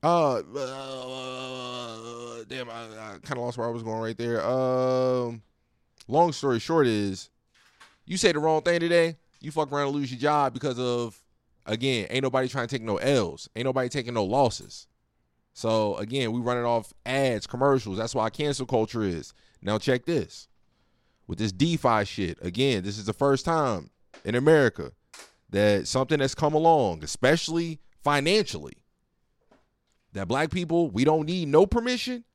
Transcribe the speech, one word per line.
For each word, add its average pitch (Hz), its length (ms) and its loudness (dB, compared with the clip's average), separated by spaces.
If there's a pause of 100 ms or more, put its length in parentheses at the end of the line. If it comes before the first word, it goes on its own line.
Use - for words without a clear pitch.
uh, 160 340 4
uh, 123 2000 -10
damn, 123 220 -10
I, 117 140 -12
I 110 380 -14
kinda 131 180 -8
lost 120 180 -6
where 117 100 -2
I - 20 -2
was 117 120 -6
going 110 180 -6
right 113 160 -4
there. 117 280 -2
Um, 127 1000 0 (680)
long 160 240 4
story 127 260 0
short 156 280 2
is, 104 420 0 (800)
you 175 100 -6
say 180 160 4
the 147 60 0
wrong 156 240 2
thing 170 180 2
today, 165 380 2 (220)
you 156 100 -12
fuck 151 200 -2
around 143 180 0
and 143 80 -2
lose 139 140 -2
your 123 80 -8
job 139 360 2
because 127 240 -4
of, 120 440 -4 (440)
again, 117 420 -2
ain't 131 140 -2
nobody 131 260 0
trying 127 180 -4
to 123 80 -6
take 117 80 -4
no 107 140 -2
L's. 110 580 0
Ain't 120 120 -4
nobody 127 240 -2
taking 123 240 -6
no 107 100 0
losses. 117 600 0 (680)
So, 110 440 0
again, 113 360 -4
we 120 80 -2
running 120 240 0
off 117 300 0 (100)
ads, 127 420 0
commercials. 127 520 2
That's 113 160 -6
why 127 160 0
cancel 143 340 -4
culture 113 380 0
is. 90 320 -4 (260)
Now, 101 160 -2
check 123 300 0
this. - 420 -4 (760)
With 87 120 -8
this 104 140 -2
DeFi 120 540 2
shit, 87 340 -4
again, 107 420 0
this 101 140 -6
is 107 80 -10
the 104 80 -4
first 139 320 2
time 143 460 -2 (340)
in 110 100 -2
America 131 580 4 (580)
that 101 360 4
something 135 320 0
that's 135 160 0
come 156 200 0
along, 139 500 4
especially 160 760 0 (240)
financially, 147 760 0 (1400)
that 95 120 -6
black 143 240 -2
people, 170 400 0
we 123 140 0
don't 156 220 4
need 170 220 -2
no 156 180 8
permission. 240 580 -2 (100)